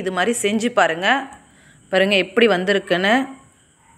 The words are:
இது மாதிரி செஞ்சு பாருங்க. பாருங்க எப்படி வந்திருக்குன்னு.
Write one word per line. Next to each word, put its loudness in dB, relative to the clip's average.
இது -6
மாதிரி 0
செஞ்சு -2
பாருங்க. 0
பாருங்க 2
எப்படி 2
வந்திருக்குன்னு. 0